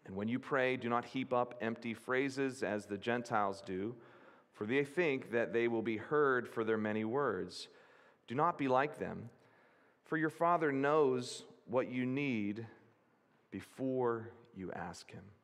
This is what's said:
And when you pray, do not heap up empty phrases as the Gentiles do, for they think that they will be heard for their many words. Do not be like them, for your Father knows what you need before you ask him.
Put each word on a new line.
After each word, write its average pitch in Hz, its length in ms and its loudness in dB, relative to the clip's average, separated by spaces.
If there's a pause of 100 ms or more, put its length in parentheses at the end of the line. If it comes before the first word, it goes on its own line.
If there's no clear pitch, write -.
And 95 100 -10
when 104 120 -2
you 123 100 0
pray, 131 380 2
do 117 140 -2
not 120 160 2
heap 127 260 -4
up 123 300 0
empty 113 320 -4
phrases 131 680 0
as 101 220 0
the 104 140 -4
Gentiles 110 680 0
do, 98 300 -4 (580)
for 107 140 -4
they 139 180 2
think 143 480 0
that 117 220 0
they 117 120 4
will 113 140 2
be 110 160 -2
heard 131 500 2
for - 160 -4
their 110 140 2
many 107 300 0
words. 110 640 -2 (600)
Do 117 60 -6
not 165 240 2
be 143 100 0
like 135 300 4
them, 92 320 -6 (760)
for 160 140 -2
your 156 100 2
Father 160 440 2
knows 135 760 2 (180)
what 120 260 0
you 127 140 -2
need 113 600 -2 (840)
before 120 800 -2 (260)
you 185 180 -8
ask - 380 -10
him. - 140 -16 (200)